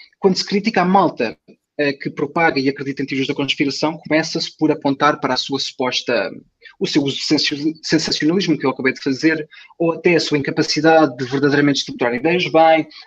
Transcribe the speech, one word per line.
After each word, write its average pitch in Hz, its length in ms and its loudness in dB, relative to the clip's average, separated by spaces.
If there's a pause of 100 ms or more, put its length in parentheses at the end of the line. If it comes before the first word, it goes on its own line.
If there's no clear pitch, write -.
(180)
quando 185 200 2
se - 80 -4
critica 202 360 0
a 175 40 2
malta, 175 520 2 (400)
eh, 143 140 0
que 139 180 -6
propaga 156 520 0
e 135 80 0
acredita 135 340 -4
em - 20 -6
teorias 135 220 -2
da 139 80 -2
conspiração, 143 600 -2
começa-se 160 600 -4
por 151 140 2
apontar 147 480 0
para 131 140 -2
a 127 40 -6
sua 135 220 -4
suposta, 123 720 -4 (480)
o 190 80 -2
seu 151 160 0
uso 135 140 -4
de - 80 -8
sensi-, 151 480 -2 (100)
sensacionalismo 160 760 0
que - 80 -4
eu 135 40 2
acabei 127 240 0
de - 80 -14
fazer, 156 480 -2 (280)
ou 170 160 0
até 170 220 2
a 156 40 4
sua 151 180 -2
incapacidade 151 800 2
de 131 80 -6
verdadeiramente 139 540 2
estruturar 123 360 -4
ideias 165 320 0
bem, 160 400 4 (200)